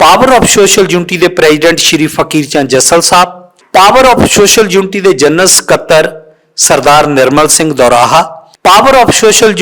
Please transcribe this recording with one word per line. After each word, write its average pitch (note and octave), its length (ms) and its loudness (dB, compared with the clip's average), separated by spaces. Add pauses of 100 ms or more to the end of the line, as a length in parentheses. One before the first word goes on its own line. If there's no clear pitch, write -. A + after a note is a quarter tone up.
Power F#3+ 320 2
of G#3 160 2
Social G3+ 400 2
Unity F3 300 -4
ਦੇ F3+ 80 2 (100)
ਪ੍ਰੈਜ਼ੀਡੈਂਟ D#3 400 2
ਸ਼੍ਰੀ D#3 340 -2
ਫਕੀਰ D#3 380 -4
ਚੰਦ C#3 180 -2
ਜੱਸਲ C3+ 380 0
ਸਾਹਿਬ, F3+ 220 2 (480)
Power G#3+ 340 4
of A#3 120 0 (120)
Social G#3 420 0
Unity F#3+ 280 -4
ਦੇ F#3+ 80 2
ਜਨਰਲ D3+ 340 0
ਸਕੱਤਰ E3 640 0 (500)
ਸਰਦਾਰ D3 480 0
ਨਿਰਮਲ C#3+ 420 0
ਸਿੰਘ D#3 320 -4
ਦੋਰਾਹਾ, A#2+ 420 2 (460)
Power B3+ 320 2
of A#3 180 2
Social G#3+ 440 2